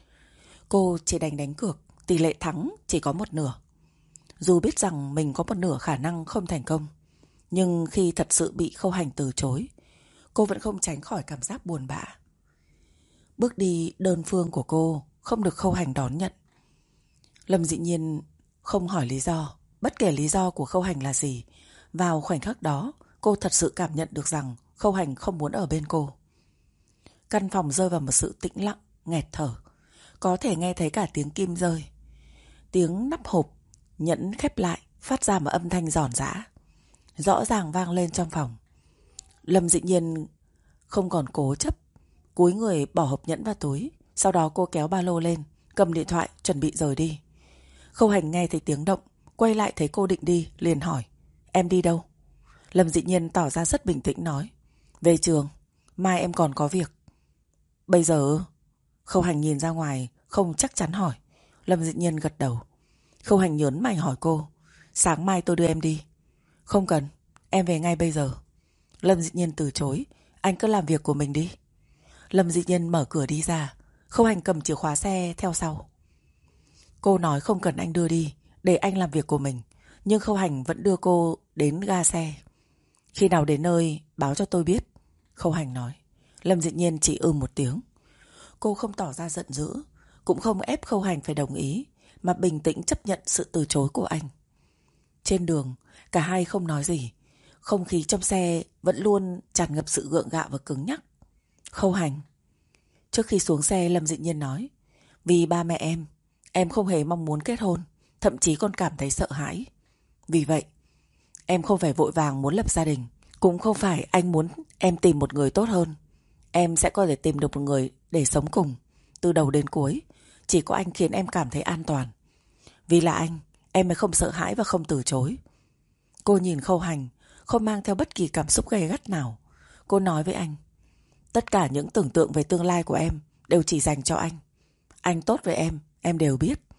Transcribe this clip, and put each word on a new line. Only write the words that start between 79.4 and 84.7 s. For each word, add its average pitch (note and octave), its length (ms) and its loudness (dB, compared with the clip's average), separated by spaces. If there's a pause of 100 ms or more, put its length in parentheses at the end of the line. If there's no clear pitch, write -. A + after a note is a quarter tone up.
nhưng G#3 160 4
Khâu G#3+ 160 0
Hành D3+ 260 0
vẫn E3 200 -4
đưa F#3+ 140 4
cô E3+ 420 2 (180)
đến D3+ 240 2
ga F#3+ 240 0
xe. E3 300 0 (800)
"Khi G3 140 4
nào E3 160 6
đến D3 180 2
nơi, E3+ 380 2 (160)
báo C#3+ 180 0
cho G3+ 100 -2
tôi F3 200 0
biết," F3+ 240 0 (460)